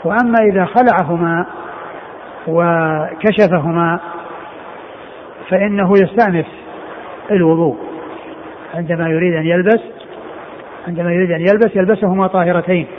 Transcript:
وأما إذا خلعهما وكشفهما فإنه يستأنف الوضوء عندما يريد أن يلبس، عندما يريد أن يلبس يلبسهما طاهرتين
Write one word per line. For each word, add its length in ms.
وأما 340
إذا 120
خلعهما 800
وكشفهما 1500
فإنه 440
يستأنف 540
الوضوء 480
عندما 340
يريد 260
أن 120
يلبس، 340
عندما 240
يريد 180
أن 100
يلبس 360
يلبسهما 500
طاهرتين 600